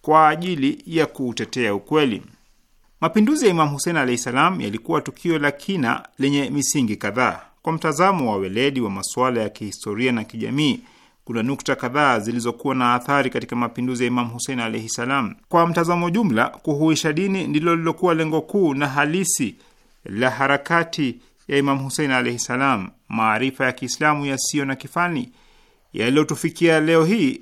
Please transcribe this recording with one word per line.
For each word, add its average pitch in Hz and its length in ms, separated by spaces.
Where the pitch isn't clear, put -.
kwa 156 260
ajili 160 580
ya 160 200
kuutetea 117 680
ukweli." 127 480
Mapinduzi 214 440
ya 208 60
Imam 160 180
Hussein 147 280
alayhi 127 220
salam 147 420
yalikuwa 113 400
tukio 160 380
la 143 120
kina 139 580
lenye 139 320
misingi 131 460
kadhaa. 113 440
Kwa 160 100
mtazamo 160 580
wa 104 60
weledi 117 440
wa 107 100
masuala 117 520
ya 107 60
kihistoria 110 640
na 110 120
kijamii, 113 560
kuna 117 180
nukta 131 340
kadhaa 131 440
zilizokuwa 117 540
na 123 200
athari 131 360
katika 123 260
mapinduzi 123 480
ya - 40
Imam 123 200
Hussein 120 320
alayhi 113 280
salam. 123 460
Kwa 170 180
mtazamo 170 440
jumla, 170 380
kuhuisha 156 640
dini 190 340
ndilo 156 300
lilokuwa 165 380
lengo 160 260
kuu 160 340
na 143 140
halisi 147 640
la 120 260
harakati 139 880
ya 139 100
Imam 139 200
Hussein 135 320
alayhi 120 280
salam. 123 520
Maarifa 113 560
ya 127 80
Kiislamu 143 540
yasiyo 139 380
na 135 120
kifani 160 560
yaliyotufikia 151 880
leo 160 240
hii 170 380